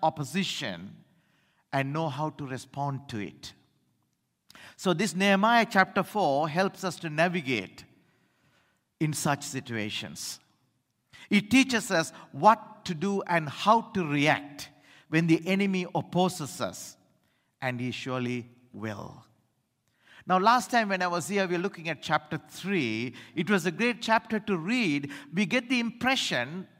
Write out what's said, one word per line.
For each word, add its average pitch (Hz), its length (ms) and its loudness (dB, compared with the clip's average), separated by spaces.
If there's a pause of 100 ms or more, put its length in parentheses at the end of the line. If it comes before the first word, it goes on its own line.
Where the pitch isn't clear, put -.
opposition 139 1000 -4 (680)
and 139 220 -2
know 160 160 -2
how 147 220 -4
to 147 160 -10
respond 139 600 -8
to 113 100 -6
it. - 340 -12 (1200)
So 185 180 2
this 165 200 -2
Nehemiah 202 560 4
chapter 190 340 2
four 156 460 0
helps 185 340 -2
us 175 140 -4
to 165 120 -8
navigate 151 760 -2 (1120)
in 151 140 0
such 143 300 0
situations. 107 960 -8 (880)
It 294 200 2
teaches 254 400 4
us 165 220 2 (220)
what 208 520 4
to 185 80 -4
do 196 300 -2
and 160 260 0
how 220 320 4 (120)
to 185 120 -2
react 143 640 0 (400)
when 165 180 2
the 165 200 4
enemy 190 480 0
opposes 170 680 -2
us, - 360 -8 (640)
and 123 180 -2
he 123 120 -4
surely 123 600 -4 (220)
will. 104 520 -10 (1000)
Now, 185 100 4
last 226 340 4
time 226 180 2
when 185 120 0
I 180 60 0
was 170 200 -2
here, 196 200 0
we 175 80 -2
were 175 80 -2
looking 170 260 -6
at 156 120 -6
chapter 151 360 -2
three. 127 760 -2 (200)
It 170 140 0
was 185 160 2
a 180 60 0
great 233 300 -2
chapter 220 380 0
to 202 180 -2
read. 156 540 0 (220)
We 202 120 2
get 247 220 0
the 254 120 2
impression 190 880 -2 (120)